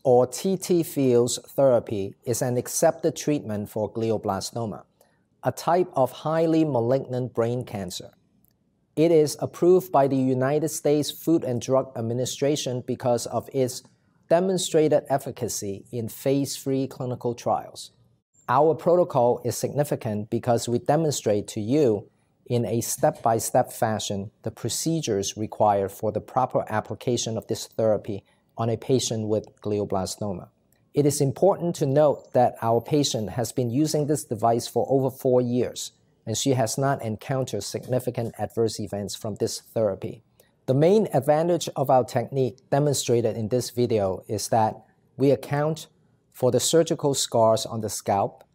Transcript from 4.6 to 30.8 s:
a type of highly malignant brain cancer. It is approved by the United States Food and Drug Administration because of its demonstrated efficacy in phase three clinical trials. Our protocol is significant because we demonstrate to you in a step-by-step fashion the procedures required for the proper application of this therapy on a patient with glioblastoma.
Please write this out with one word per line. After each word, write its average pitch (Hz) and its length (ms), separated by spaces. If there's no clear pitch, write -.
a 131 80
type 175 440
of 131 160
highly 160 520
malignant 127 680
brain 120 320
cancer. - 460
It 165 160
is 151 280
approved 180 520
by 139 160
the 135 100
United 131 520
States 147 400
Food - 340
and 120 160
Drug 131 380
Administration 123 880
because 120 400
of 113 260
its 127 300
demonstrated 170 800
efficacy 110 840
in 113 160
phase 139 480
three 135 300
clinical 123 480
trials. - 580
Our 147 280
protocol 170 680
is 117 140
significant 117 720
because 117 400
we 120 80
demonstrate 135 720
to 110 120
you 113 480
in 120 200
a 113 160
step-by-step - 920
fashion 107 580
the 110 80
procedures 117 840
required 101 560
for 107 200
the 110 100
proper 127 480
application 110 680
of 101 100
this - 180
therapy 107 580
on 117 120
a 113 60
patient 113 540
with 107 180
glioblastoma. 101 880